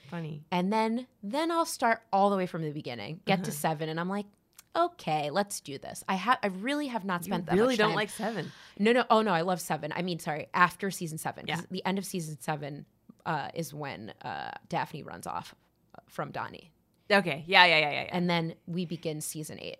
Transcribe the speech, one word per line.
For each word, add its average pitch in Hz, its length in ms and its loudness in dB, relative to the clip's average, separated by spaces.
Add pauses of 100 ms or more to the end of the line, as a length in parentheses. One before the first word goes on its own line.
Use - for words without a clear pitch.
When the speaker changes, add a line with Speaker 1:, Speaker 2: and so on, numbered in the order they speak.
(100)
Speaker 1:
Funny. 156 400 -8
Speaker 2:
And 180 220 0
then, 226 340 0 (160)
then 285 280 -2
I'll 339 160 2
start 233 360 0 (100)
all 196 180 6
the 202 60 2
way 185 100 0
from 170 160 -6
the 151 100 -4
beginning, 143 520 -8
get 190 200 2
to 190 60 -4
Speaker 1:
Uh-huh. 147 80 -6
Speaker 2:
seven, 160 300 0
and 160 120 -2
I'm 180 80 -2
like, 202 180 -4 (480)
"Okay, 160 560 0
let's 202 300 -2
do 139 180 -10
this." - 300 -12
I 196 80 2
ha-, 220 260 2
I - 40 0
really 247 420 -2
have 226 160 -4
not 185 180 0
Speaker 1:
You 175 100 -8
Speaker 2:
spent 214 140 -2
that - 80 0
Speaker 1:
really 240 200 4
Speaker 2:
much 220 40 -2
Speaker 1:
don't 214 120 6
Speaker 2:
time. 196 60 0
Speaker 1:
like 208 140 0
seven. 202 400 -4 (280)
Speaker 2:
No, 214 140 6
no. 240 180 6
Oh, 220 120 8
no, 214 100 2
I 165 100 4
love 180 180 0
seven. 151 340 -4
I - 80 -4
mean, 180 160 -2
sorry, 151 360 -6
after 180 360 4
season 160 280 -8
seven, - 280 -8
'cause 151 140 -4
Speaker 1:
Yeah. - 100 -8
Speaker 2:
the 180 140 -6
end 190 140 0
of 196 80 -6
season 156 340 -6
seven, 147 460 -8 (400)
uh, 151 280 -4
is 147 200 -6
when, 110 480 -10
uh, 71 300 -8 (180)
Daphne 143 320 -6
runs - 240 -12
off - 280 -10 (520)
from 147 240 -8
Donnie. 113 400 -10 (400)
Speaker 1:
Okay. 170 360 4
Yeah, 180 200 10
yeah, 165 120 8
yeah, 147 120 2
yeah, 135 140 -2
yeah. - 120 -12
Speaker 2:
And 175 140 2
then 165 240 0 (120)
we 175 200 -4
begin 156 340 -6
season 156 400 -10
eight. - 200 -10